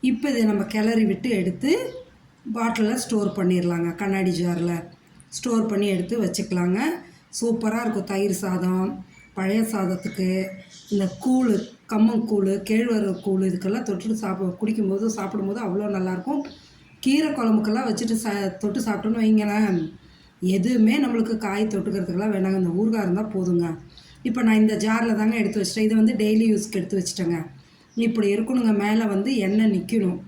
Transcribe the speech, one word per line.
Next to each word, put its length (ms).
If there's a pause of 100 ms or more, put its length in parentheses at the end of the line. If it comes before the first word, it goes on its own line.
இப்ப 300
இதை 140
நம்ம 200
கிளறி 400
விட்டு 260
எடுத்து 480 (760)
பாட்டில்ல 400
ஸ்டோர் 340
பண்ணிடலாங்க. 680
கண்ணாடி 360
ஜார்ல 540 (440)
ஸ்டோர் 380
பண்ணி 200
எடுத்து 340
வச்சுக்கலாங்க. 580 (640)
சூப்பரா 400
இருக்கும். 240
தயிர் 280
சாதம், 720 (300)
பழைய 280
சாதத்துக்கு, 840 (440)
இந்த 180 (120)
கூழு, 480 (200)
கம்மங்கூழு, 840
கேழ்வரகு 500
கூழு, 260
இதுக்கெல்லாம் 360
தொட்டுட்டு 300
சாப்பிட, 380
குடிக்கும்போது, 560
சாப்பிடும்போது 560
அவ்வளோ 280
நல்லாயிருக்கும். 500 (600)
கீரை 300
குழம்புக்கெல்லாம் 580
வச்சுட்டு 360
சா-, 320
தொட்டு 240
சாப்பிட்டோன்னு 420
வைங்களேன், 680 (480)
எதுவுமே 580
நம்மளுக்கு 380
காய் 300
தொட்டுக்கிறதுக்கெல்லாம் 680
வேணாங்க. 260
இந்த 100
ஊறுகாய் 340
இருந்தா 200
போதுங்க. 540 (460)
இப்ப 200
நான் 120
இந்த 220
ஜார்ல 380
தாங்க 220
எடுத்து 240
வச்சிட்டேன். 220
இதை 140
வந்து 160
டெய்லி 460
யூஸ்க்கு 140
எடுத்து 300
வச்சிட்டேங்க. 440 (480)
இப்படி 420
இருக்கணுங்க. 420
மேல 260
வந்து 320
எண்ணெய் 420
நிக்கணும். 500